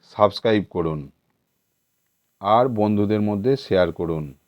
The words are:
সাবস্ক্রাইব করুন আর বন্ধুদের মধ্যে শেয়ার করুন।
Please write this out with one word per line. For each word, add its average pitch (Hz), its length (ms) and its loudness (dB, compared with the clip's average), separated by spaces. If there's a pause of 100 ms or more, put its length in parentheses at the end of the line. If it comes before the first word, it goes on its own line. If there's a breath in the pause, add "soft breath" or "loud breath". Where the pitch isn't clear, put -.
(160)
সাবস্ক্রাইব 104 480 2 (120)
করুন 82 240 -4 (1400)
আর 110 240 4 (140)
বন্ধুদের 104 420 0
মধ্যে 104 300 -2 (140)
শেয়ার 90 240 2 (100)
করুন। 80 260 -4 (220)